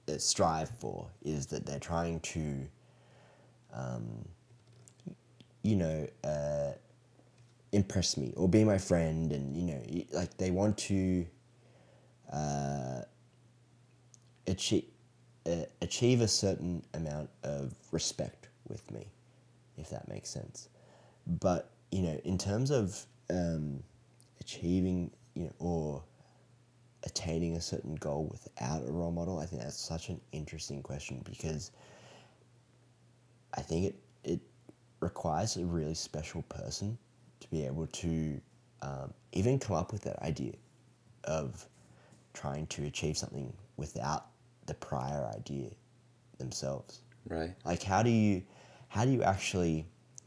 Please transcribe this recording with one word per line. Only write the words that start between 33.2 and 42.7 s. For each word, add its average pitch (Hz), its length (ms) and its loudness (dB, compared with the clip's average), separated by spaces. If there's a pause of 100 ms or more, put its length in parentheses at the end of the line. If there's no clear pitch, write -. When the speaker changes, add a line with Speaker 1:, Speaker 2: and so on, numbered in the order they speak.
Speaker 1:
I - 80 -4
think 85 240 0
it, - 100 -2 (260)
it - 180 -2 (600)
requires 85 560 0
a 87 80 -2
really 80 300 0
special 78 480 -6
person - 540 -6 (440)
to - 100 -16
be 78 160 -2
able 76 220 -2
to, 80 520 0 (420)
um, 67 300 -6 (200)
even 120 260 4
come 104 180 0
up 80 160 0
with 101 100 -6
that - 200 -6
idea 69 300 -2 (720)
of 78 420 -4 (680)
trying 76 340 -4
to - 180 -6